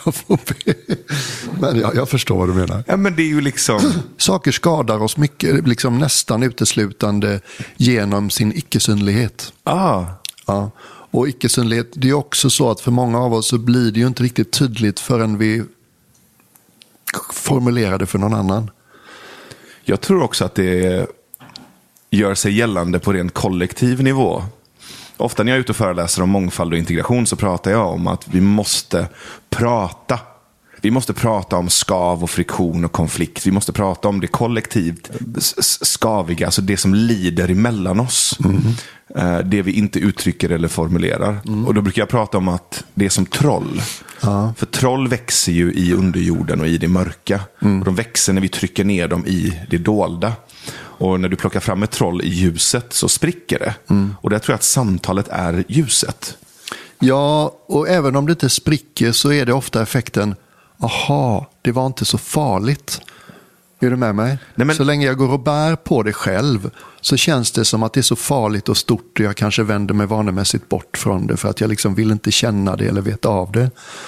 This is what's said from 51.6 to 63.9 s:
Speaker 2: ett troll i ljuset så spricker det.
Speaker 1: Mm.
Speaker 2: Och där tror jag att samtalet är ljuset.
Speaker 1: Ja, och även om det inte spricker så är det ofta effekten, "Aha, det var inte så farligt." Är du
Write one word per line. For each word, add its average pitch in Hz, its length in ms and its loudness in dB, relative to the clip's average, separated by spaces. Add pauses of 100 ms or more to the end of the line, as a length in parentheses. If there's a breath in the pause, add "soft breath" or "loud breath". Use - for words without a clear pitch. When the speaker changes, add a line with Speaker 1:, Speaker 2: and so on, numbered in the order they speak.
Speaker 2:
ett 101 80 -2
troll 90 300 -2
i 85 80 -2
ljuset 90 640 0
så - 160 0
spricker - 500 -2
det. - 160 -4 (140)
Speaker 1:
Mm. 101 320 2
Speaker 2:
Och - 80 -2
där 104 100 2
tror - 140 0
jag 113 40 0
att - 60 -4
samtalet 98 640 0
är 90 400 -2
ljuset. - 680 -2 (640 loud breath)
Speaker 1:
Ja, 143 560 2 (120)
och 151 220 0
även 143 260 2
om 139 100 2
det 160 60 2
inte 147 180 2
spricker - 640 0
så 143 200 2
är 143 140 2
det 120 80 2
ofta 131 280 0
effekten, 104 540 -2 (440 soft breath)
"Aha, 131 680 0 (120)
det 123 100 0
var 131 160 0
inte 131 180 -4
så - 120 0
farligt." 131 840 -2 (800 loud breath)
Är 127 100 2
du 127 60 2